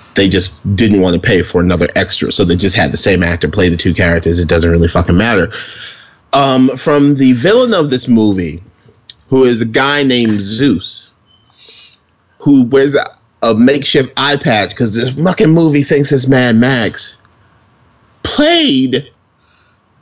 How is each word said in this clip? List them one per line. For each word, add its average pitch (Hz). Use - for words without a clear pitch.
they 98
just 92
didn't 101
want 92
to 85
pay 90
for -
another 87
extra, -
so 101
they 87
just 92
had 85
the -
same 92
actor 85
play 90
the 85
two 87
characters. 85
It 82
doesn't 85
really 85
fucking 85
matter. 104
Um, 131
from 147
the 135
villain 214
of 160
this 127
movie, 92
who 131
is 117
a -
guy 135
named 117
Zeus, 110
who 139
wears 135
a, -
a 117
makeshift 135
eye 143
patch 107
'cause 113
this 127
fucking 165
movie 156
thinks 143
it's 127
Mad 127
Max, 120
played 226